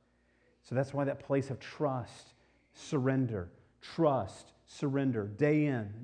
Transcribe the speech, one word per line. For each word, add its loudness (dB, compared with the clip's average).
So -12
that's 0
why -2
that -2
place 0
of -6
trust, -6
surrender, 0
trust, 0
surrender, 0
day 4
in, -2